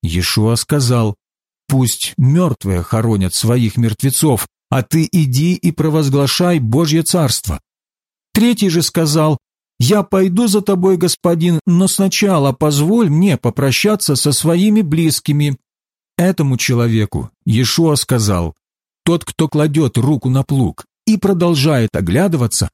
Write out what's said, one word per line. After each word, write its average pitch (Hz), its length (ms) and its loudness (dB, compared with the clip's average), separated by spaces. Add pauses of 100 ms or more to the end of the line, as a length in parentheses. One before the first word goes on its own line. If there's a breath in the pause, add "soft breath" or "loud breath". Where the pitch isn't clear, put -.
Иешуа 98 540 -2
сказал: 120 600 -2 (520)
"Пусть - 500 -2
мёртвые 127 640 0
хоронят 107 540 -2
своих 113 420 0
мертвецов, 120 680 -2 (240)
а 127 100 0
ты 160 300 0
иди 151 420 0
и 175 180 -2
провозглашай 156 880 0
Божье 151 460 0
царство". 139 560 -2 (720)
Третий 220 360 2
же 165 120 0
сказал: 156 560 0 (420)
"Я 190 220 2
пойду 190 460 0
за 202 140 0
тобой, 190 360 0
господин, 170 720 0
но 185 200 2
сначала 185 680 0
позволь 156 580 0
мне 165 260 2
попрощаться 139 760 0
со 147 160 0
своими 185 500 2
близкими". 147 800 0 (580)
Этому 170 400 0
человеку 113 720 -2 (160)
Иешуа 139 500 0
сказал: 101 600 -2 (480)
"Тот, 165 220 0
кто - 220 -4
кладёт 151 500 0
руку 131 320 0
на 131 140 0
плуг 127 420 -2 (200)
и 220 120 0
продолжает 160 760 0
оглядываться 120 800 0